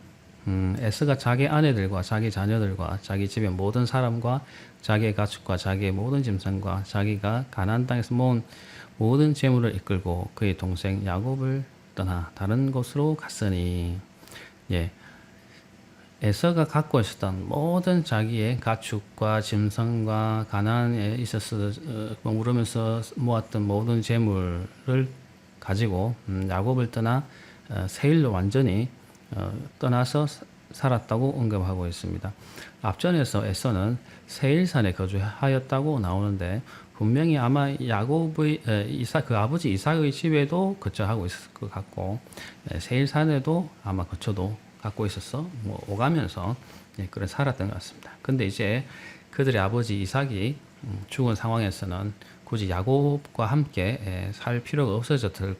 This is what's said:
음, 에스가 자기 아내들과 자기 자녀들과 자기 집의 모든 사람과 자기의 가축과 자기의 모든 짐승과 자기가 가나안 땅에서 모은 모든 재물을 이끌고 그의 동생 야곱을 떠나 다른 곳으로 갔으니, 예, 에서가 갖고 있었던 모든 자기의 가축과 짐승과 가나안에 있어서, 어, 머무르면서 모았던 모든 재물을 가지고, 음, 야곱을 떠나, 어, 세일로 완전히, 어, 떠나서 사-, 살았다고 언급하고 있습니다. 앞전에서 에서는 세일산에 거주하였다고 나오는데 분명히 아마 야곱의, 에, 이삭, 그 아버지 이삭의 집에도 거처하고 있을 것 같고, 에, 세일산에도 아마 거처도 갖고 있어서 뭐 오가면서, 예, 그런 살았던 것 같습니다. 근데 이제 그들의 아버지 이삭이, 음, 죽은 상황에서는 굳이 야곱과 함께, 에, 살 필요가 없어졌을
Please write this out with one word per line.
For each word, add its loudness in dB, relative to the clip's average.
음, 2
에스가 2
자기 2
아내들과 4
자기 0
자녀들과 0
자기 -2
집의 0
모든 0
사람과 0
자기의 2
가축과 -2
자기의 0
모든 0
짐승과 -2
자기가 0
가나안 0
땅에서 0
모은 4
모든 4
재물을 4
이끌고 -2
그의 0
동생 -2
야곱을 -2
떠나 -2
다른 2
곳으로 0
갔으니, -2
예, 0
에서가 4
갖고 2
있었던 -2
모든 2
자기의 0
가축과 -2
짐승과 0
가나안에 2
있어서, -4
어, -6
머무르면서 0
모았던 0
모든 2
재물을 0
가지고, 0
음, 0
야곱을 2
떠나, 0
어, -2
세일로 4
완전히, 2
어, -4
떠나서 2
사-, -8
살았다고 0
언급하고 0
있습니다. -6
앞전에서 2
에서는 0
세일산에 2
거주하였다고 0
나오는데 0
분명히 4
아마 2
야곱의, 0
에, 2
이삭, -2
그 2
아버지 2
이삭의 2
집에도 2
거처하고 -2
있을 -10
것 -10
같고, -6
에, -4
세일산에도 2
아마 -2
거처도 -4
갖고 -4
있어서 -6
뭐 -6
오가면서, 0
예, -6
그런 -6
살았던 -2
것 -6
같습니다. -14
근데 2
이제 0
그들의 2
아버지 0
이삭이, -2
음, -8
죽은 0
상황에서는 -2
굳이 -2
야곱과 0
함께, 0
에, -4
살 -4
필요가 0
없어졌을 -2